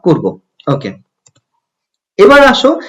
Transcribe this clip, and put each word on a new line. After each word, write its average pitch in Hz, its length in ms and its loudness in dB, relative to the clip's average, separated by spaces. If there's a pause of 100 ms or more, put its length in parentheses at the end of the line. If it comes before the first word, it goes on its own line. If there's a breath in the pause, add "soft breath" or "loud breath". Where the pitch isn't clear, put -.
করব। 135 380 -4 (340)
ওকে, 101 160 -10 (1300)
এবার 277 280 4
আসো 262 420 -2